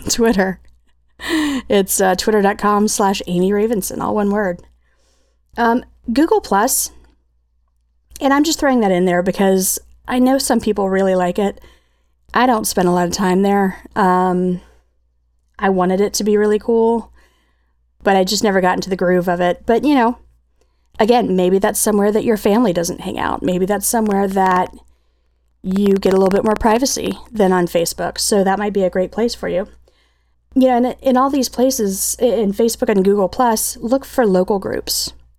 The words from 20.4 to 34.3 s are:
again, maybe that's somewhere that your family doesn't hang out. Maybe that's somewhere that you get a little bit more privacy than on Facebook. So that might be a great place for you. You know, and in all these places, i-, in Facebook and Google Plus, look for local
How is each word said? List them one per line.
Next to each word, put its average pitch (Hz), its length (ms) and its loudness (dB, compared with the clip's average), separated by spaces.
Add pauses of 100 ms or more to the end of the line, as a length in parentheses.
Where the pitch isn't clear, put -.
again, 220 360 0
maybe 185 240 2
that's 208 220 -2
somewhere 208 320 0
that 214 120 -2
your 220 120 0
family 208 380 2
doesn't 170 260 -6
hang - 180 -10
out. - 240 -4
Maybe 180 220 -2
that's 196 240 -2
somewhere 208 400 0
that 185 460 0 (880)
you 196 320 2
get 196 180 2
a 190 40 2
little 190 120 4
bit 196 160 0
more 214 100 2
privacy 220 640 0 (140)
than 196 200 2
on 180 140 2
Facebook. 175 520 -4
So 196 260 0
that 190 140 0
might 208 160 -4
be 196 100 0
a 180 60 0
great 185 220 -2
place 233 220 -4
for - 140 -10
you. 175 180 -4 (880)
You 254 140 4
know, 247 80 2
and 247 240 -2
in 254 160 2
all 262 140 2
these 269 180 -2
places, 226 720 -2
i-, - 40 -2
in 202 280 0
Facebook 226 360 0
and 196 160 2
Google 196 240 2
Plus, 233 500 -2
look 262 260 -2
for 247 220 -2
local 185 320 2